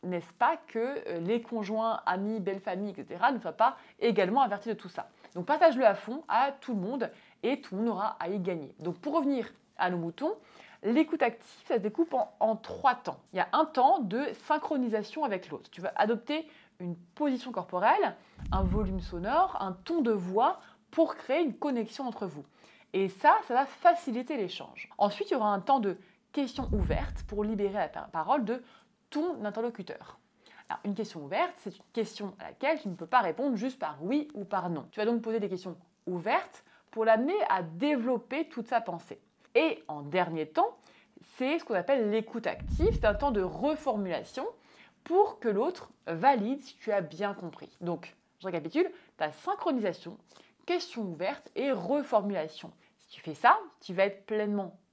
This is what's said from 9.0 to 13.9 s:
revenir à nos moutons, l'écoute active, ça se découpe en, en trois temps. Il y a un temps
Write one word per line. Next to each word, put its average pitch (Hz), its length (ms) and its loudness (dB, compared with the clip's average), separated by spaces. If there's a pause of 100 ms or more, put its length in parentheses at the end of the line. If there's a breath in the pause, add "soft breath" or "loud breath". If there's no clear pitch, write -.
revenir 277 380 0 (240)
à 180 140 0
nos 180 60 -2
moutons, 170 380 -4 (500 loud breath)
l'écoute 302 380 2
active, - 440 -4
ça 302 100 0
se 220 40 2
découpe 214 340 -2
en, - 240 0
en 220 160 2
trois 240 400 0
temps. 170 240 -8 (140)
Il 190 60 -2
y - 20 2
a - 120 2
un 294 120 4
temps 285 340 4